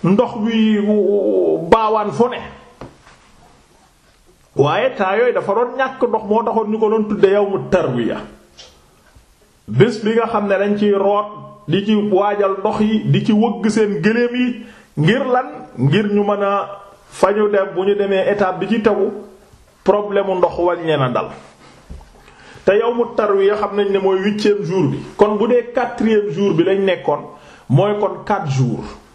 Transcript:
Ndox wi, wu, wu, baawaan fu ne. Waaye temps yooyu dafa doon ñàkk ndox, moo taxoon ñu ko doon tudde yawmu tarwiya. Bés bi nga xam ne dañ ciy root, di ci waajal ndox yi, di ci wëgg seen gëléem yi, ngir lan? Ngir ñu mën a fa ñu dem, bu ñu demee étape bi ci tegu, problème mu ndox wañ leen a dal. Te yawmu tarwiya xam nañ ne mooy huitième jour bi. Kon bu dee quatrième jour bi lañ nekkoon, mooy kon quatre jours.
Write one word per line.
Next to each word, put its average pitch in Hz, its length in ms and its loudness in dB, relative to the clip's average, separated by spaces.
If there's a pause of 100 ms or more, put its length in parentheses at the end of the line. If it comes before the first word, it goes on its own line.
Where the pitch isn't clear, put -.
Ndox 202 320 2
wi, 220 440 2
wu, 208 140 0
wu, 185 760 0
baawaan 214 420 2
fu 226 160 0
ne. 220 120 -6 (2250)
Waaye 165 420 2
temps 196 200 0
yooyu 240 160 2
dafa 196 200 -2
doon 247 240 -2
ñàkk 262 320 -2
ndox, 214 180 -2
moo 214 160 2
taxoon 214 280 -2
ñu 220 80 -2
ko 214 100 2
doon 220 180 0
tudde 196 240 0
yawmu 196 400 0
tarwiya. 131 460 -2 (1500)
Bés 156 360 2
bi 214 120 0
nga 226 120 0
xam 202 200 -2
ne 190 100 0
dañ 202 200 0
ciy 208 160 2
root, 202 320 0 (420)
di 190 180 0
ci 214 100 2
waajal 202 640 0
ndox 214 220 -2
yi, 214 300 0
di 202 140 2
ci - 60 0
wëgg 214 380 0
seen 202 320 0
gëléem 240 340 0
yi, 247 300 -4 (320)
ngir 214 280 2
lan? 254 200 0 (320)
Ngir 180 360 2
ñu 208 100 2
mën 202 200 0
a 202 240 -2 (420)
fa 185 220 2
ñu 214 180 2
dem, 196 240 0
bu 185 120 -2
ñu 202 100 2
demee 196 360 0
étape 185 280 0
bi 190 80 -4
ci 226 140 0
tegu, 208 280 2 (760)
problème 202 440 0
mu 190 80 -2
ndox 180 220 0
wañ 170 280 0
leen 151 160 0
a 127 80 0
dal. 110 200 -4 (1400)
Te 185 120 4
yawmu 233 380 0
tarwiya 202 400 2
xam 202 200 -4
nañ 202 160 0
ne 196 80 2
mooy 190 200 2
huitième 202 440 0
jour 175 280 0
bi. 135 80 -6 (180)
Kon 208 180 4
bu 220 120 0
dee 240 260 0
quatrième 220 560 0
jour 185 240 0
bi 160 100 2
lañ 196 220 2
nekkoon, 165 360 -2 (480)
mooy 202 300 2
kon 185 260 -2
quatre 180 260 -2
jours. 127 320 -2 (320)